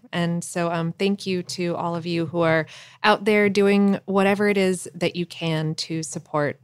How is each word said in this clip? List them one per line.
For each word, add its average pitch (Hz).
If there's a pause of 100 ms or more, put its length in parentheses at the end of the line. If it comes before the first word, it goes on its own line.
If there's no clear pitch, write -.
(140)
And 170
so, 170
um, 165
thank 196
you 185
to 175
all 170
of 165
you 170
who 170
are 160 (380)
out 208
there 208
doing 202
whatever 196
it 202
is 185
that 170
you 175
can 160
to 160
support 151